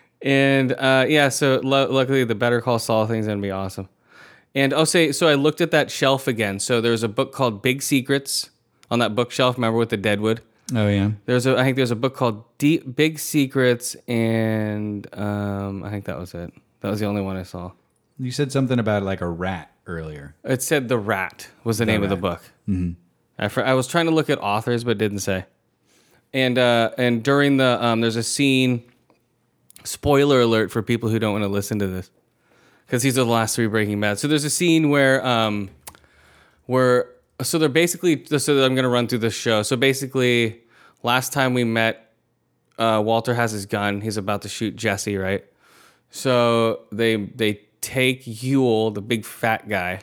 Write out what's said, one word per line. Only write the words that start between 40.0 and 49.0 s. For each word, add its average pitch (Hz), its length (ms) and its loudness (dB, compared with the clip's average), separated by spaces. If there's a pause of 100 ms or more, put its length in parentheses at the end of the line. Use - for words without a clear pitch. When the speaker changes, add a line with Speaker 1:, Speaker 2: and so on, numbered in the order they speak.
Speaker 1:
last 123 300 0
time 131 220 0
we 123 100 2
met, 113 480 -2 (640)
uh, 113 240 2
Walter 113 320 0
has 117 180 -2
his 101 120 -6
gun. 101 380 -4
He's 104 140 -6
about 101 260 -4
to 104 60 -12
shoot 107 280 -6
Jesse, 101 400 -4
right? 95 280 -4 (680)
So 117 680 2 (100)
they, 113 260 0
they 107 440 -4 (200)
take 131 420 -2 (200)
Ewell, 123 480 2
the 101 100 -8